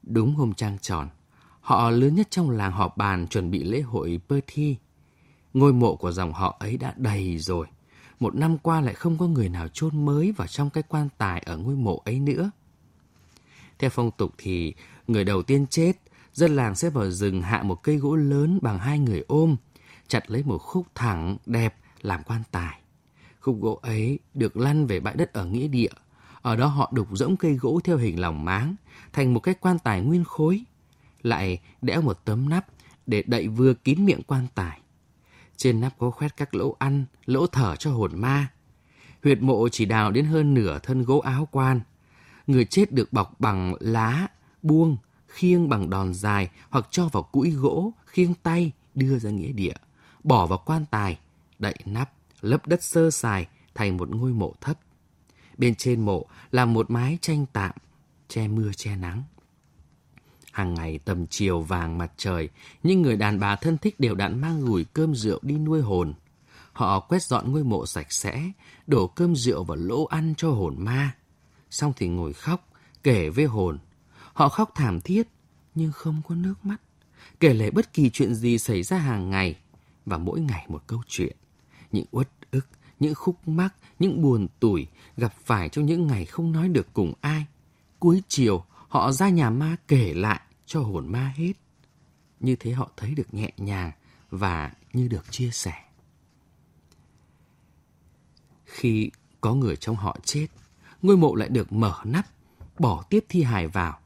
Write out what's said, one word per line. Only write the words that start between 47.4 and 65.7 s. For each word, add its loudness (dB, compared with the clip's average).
gỗ, 0
khiêng 2
tay 2
đưa 2
ra -4
nghĩa -4
địa, -4
bỏ 6
vào -2
quan -2
tài, -2
đậy -4
nắp, -6
lấp 0
đất 0
sơ 2
sài -2
thành 0
một -4
ngôi -2
mộ -2
thấp. -4
Bên 2
trên 0
mộ -2
là 4
một 2
mái -2
tranh 0
tạm, -2
che -2
mưa -2
che -8
nắng. -8
Hàng -2
ngày -6
tầm -4
chiều 0
vàng -4
mặt -6
trời, -4
những 4
người 2
đàn 0
bà 0
thân -2
thích -4
đều 2
đặn -2
mang -2
gùi 2
cơm -2
rượu -2
đi -4
nuôi 0